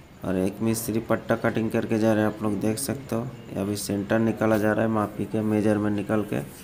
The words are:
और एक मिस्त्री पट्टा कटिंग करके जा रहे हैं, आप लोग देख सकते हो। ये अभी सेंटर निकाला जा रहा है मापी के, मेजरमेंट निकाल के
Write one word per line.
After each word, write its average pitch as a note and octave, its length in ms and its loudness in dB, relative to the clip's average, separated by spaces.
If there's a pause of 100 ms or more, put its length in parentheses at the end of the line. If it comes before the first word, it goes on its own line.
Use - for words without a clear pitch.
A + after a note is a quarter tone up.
(240)
और F#2 140 0
एक F#2+ 240 0
मिस्त्री A2+ 400 0
पट्टा A2+ 360 0
कटिंग A2+ 340 0
करके A2+ 280 0
जा A2 140 6
रहे G#2+ 100 4
हैं, G#2+ 100 2
आप G#2+ 100 -8
लोग G#2 160 0
देख G#2+ 200 0
सकते - 360 -6
हो। A2+ 60 -2
ये - 400 -8
अभी G2+ 160 -2
सेंटर G2+ 420 0
निकाला A2 380 2
जा G#2+ 160 2
रहा A2 120 2
है A2+ 60 0
मापी G#2+ 340 -2
के, A2 180 -2
मेजरमेंट G#2+ 520 2
निकाल G#2 280 0
के - 180 -4 (220)